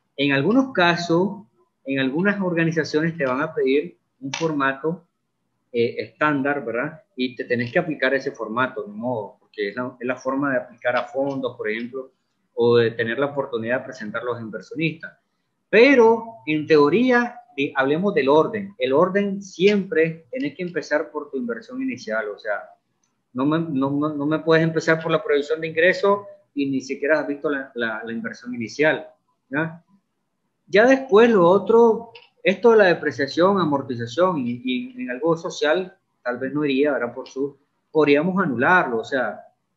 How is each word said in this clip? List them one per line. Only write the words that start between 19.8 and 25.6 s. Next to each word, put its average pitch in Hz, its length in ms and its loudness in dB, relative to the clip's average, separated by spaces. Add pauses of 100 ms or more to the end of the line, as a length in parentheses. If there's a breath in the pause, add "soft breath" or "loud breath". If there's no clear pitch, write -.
tenés 139 240 -6
que - 80 -10
empezar 160 480 -4
por 147 200 -10
tu 139 80 -6
inversión 120 440 -8
inicial, 110 460 -6
o 101 100 -10
sea, 101 260 -8 (680)
no 127 140 -2
me, 156 120 0
no, 139 320 -2
no, 147 240 -2
no 143 120 -4
me 156 140 0
puedes 160 220 4
empezar 160 400 0
por 165 80 -4
la 156 140 0
proyección 151 360 0